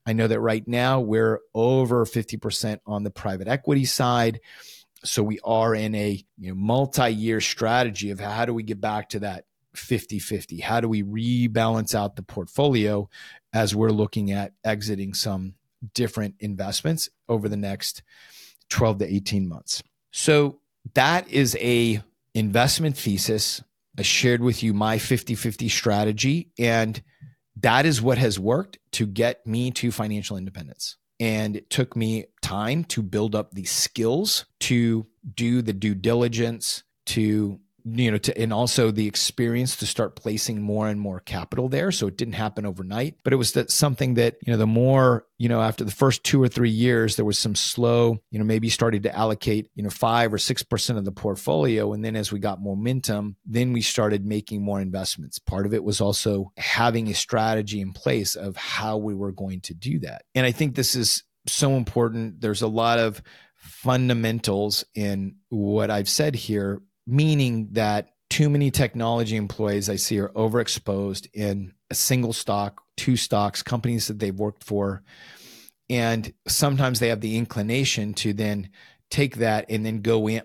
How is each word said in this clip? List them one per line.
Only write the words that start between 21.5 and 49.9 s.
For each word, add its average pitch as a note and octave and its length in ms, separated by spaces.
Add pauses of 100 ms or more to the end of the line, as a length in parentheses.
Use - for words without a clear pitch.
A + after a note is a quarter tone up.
a A#2 420 (320)
investment A#2+ 600
thesis. G#2 640 (380)
I G2+ 40
shared B2 380
with A#2+ 220
you A2 100
my A2 260
fifty A#2+ 360
fifty A2+ 320
strategy, G#2+ 920
and A2+ 460 (540)
that A#2+ 280
is C#3 160
what A#2+ 180
has G#2 200
worked B2 380 (160)
to A2+ 120
get A#2 400
me A#2+ 260
to A#2+ 200
financial G#2 460
independence. F2+ 580 (240)
And A2 360
it - 140
took - 260
me A2+ 300 (160)
time A#2 440
to - 160
build G#2 340
up G#2+ 180
the F#2+ 100
skills - 800 (160)
to A#2 440 (300)
do A#2+ 260
the A2 100
due G2+ 240
diligence, A#2 880 (220)
to, G#2+ 540 (260)
you A2+ 260
know, G#2 60
to, - 200
and A2+ 160
also A#2 380
the G#2 160
experience A#2+ 720
to - 80
start - 300
placing G#2+ 460
more G#2+ 260
and G#2 120
more F#2+ 200
capital G2+ 480
there. D3+ 240
So A2 160
it F#2 100
didn't A#2 180
happen G#2+ 300
overnight, G2+ 580
but C3 100
it - 20
was B2 180
that A#2+ 180
something C3 420
that, A#2 280
you A#2+ 120
know, A2 40
the A2 80
more, B2 600 (120)
you A#2 120
know, A2+ 120
after A2 220
the G#2 80
first - 320
two C#3 180
or B2 60
three A#2+ 220
years, A2+ 480
there G#2+ 80
was G#2 120
some G#2 180
slow, A#2 640 (120)
you G#2+ 80
know, G#2+ 60
maybe A2 240
started A2 340
to A2 100
allocate, G#2+ 600
you G#2 80
know, G2+ 60
five A#2 440